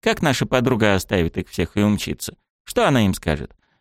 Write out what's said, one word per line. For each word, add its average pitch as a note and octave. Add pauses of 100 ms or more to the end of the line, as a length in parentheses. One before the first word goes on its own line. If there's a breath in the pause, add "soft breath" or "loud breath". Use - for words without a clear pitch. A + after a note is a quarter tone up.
Как A3+
наша D3
подруга A#2
оставит F2+
их F#2+
всех -
и G#2
умчится? G#2 (340)
Что A#3
она B2+
им F#2+
скажет?" - (280)